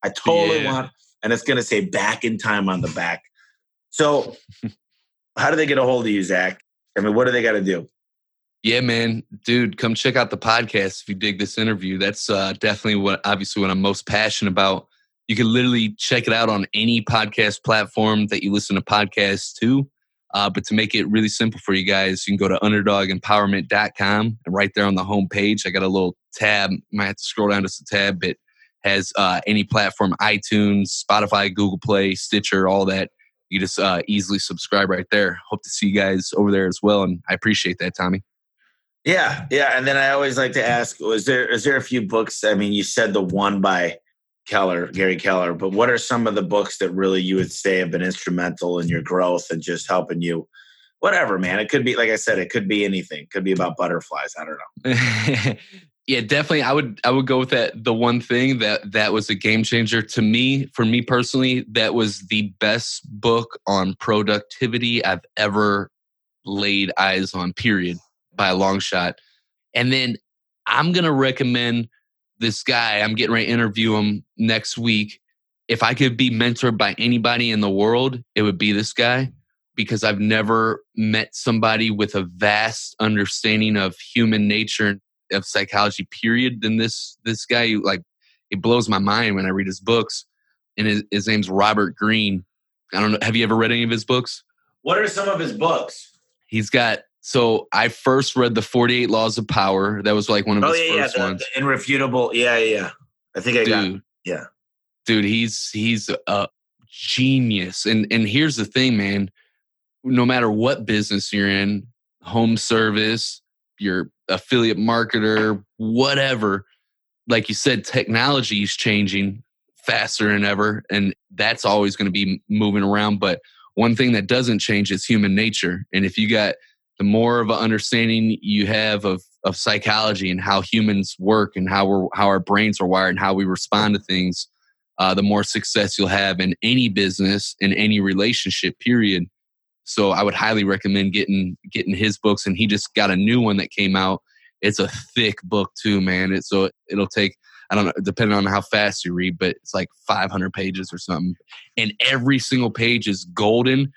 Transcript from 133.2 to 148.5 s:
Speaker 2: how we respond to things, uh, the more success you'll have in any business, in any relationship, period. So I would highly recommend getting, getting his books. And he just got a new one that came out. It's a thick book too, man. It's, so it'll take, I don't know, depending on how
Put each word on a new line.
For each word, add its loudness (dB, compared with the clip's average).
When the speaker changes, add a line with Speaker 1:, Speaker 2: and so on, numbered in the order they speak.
Speaker 2:
how 2
we 0
respond 0
to 0
things, -2
uh, 2
the 0
more 2
success -2
you'll 0
have 0
in 0
any 2
business, 0
in 2
any 2
relationship, 0
period. 2
So 0
I 0
would 0
highly 0
recommend 0
getting, 0
getting -4
his 0
books. 0
And 0
he 2
just -2
got 2
a 0
new 2
one 2
that -4
came 0
out. 0
It's 0
a 0
thick -4
book -2
too, 2
man. 0
It's, -4
so 2
it'll 0
take, -2
I -2
don't 2
know, 0
depending 0
on 2
how 0